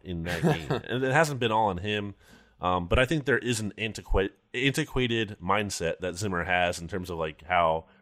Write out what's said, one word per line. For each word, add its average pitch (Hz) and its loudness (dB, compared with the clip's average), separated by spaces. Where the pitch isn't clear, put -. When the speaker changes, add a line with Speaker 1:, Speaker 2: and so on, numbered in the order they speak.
Speaker 1:
in 85 -6
that 87 -4
game. 156 2
Speaker 2:
<laughs> 139 -2
Speaker 1:
And 127 -2
it 131 0
hasn't 147 2
been 117 0
all 110 4
on 90 -2
him. 104 -4
Um, 90 0
but 110 4
I 127 6
think 156 -2
there 127 4
is 113 0
an 104 -6
antiqua-, 101 0
antiquated 123 0
mindset 95 0
that 87 -4
Zimmer 92 -2
has 90 2
in 85 -10
terms 90 -6
of, 85 -6
like, 80 -6
how, 82 4